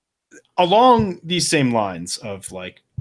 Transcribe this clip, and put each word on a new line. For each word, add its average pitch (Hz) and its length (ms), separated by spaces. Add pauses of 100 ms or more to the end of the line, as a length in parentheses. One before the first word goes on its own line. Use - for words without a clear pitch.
(560)
along 208 680
these 165 240
same 135 240
lines 92 460
of, 98 340
like, 92 300 (200)